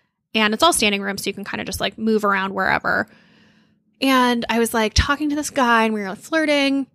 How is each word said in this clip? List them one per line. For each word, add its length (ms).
and 200
it's 100
all 100
standing 280
room, 160
so 120
you 40
can 100
kinda 220
just, 160
like, 160
move 260
around 300
wherever. 540
And 500
I 100
was, 140
like, 220
talking 340
to 60
this 140
guy 340
and 100
we 80
were, 80
like, 100
flirting 760